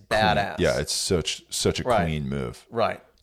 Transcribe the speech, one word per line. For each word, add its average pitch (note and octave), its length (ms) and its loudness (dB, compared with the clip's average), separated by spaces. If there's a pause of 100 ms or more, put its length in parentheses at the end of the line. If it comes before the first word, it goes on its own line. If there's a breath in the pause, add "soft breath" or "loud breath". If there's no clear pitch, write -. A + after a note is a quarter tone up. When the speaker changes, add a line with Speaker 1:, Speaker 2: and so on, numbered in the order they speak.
Speaker 1:
clean. G#2+ 140 2
Speaker 2:
badass. G2+ 380 2
Speaker 1:
Yeah, C#2+ 180 2
it's D2+ 160 -2
such, - 560 -2
such - 300 0
a - 40 -4
Speaker 2:
Right. A2+ 220 2
Speaker 1:
clean D2+ 240 -2
move. C2+ 400 -6
Speaker 2:
Right. A2 320 -2 (220)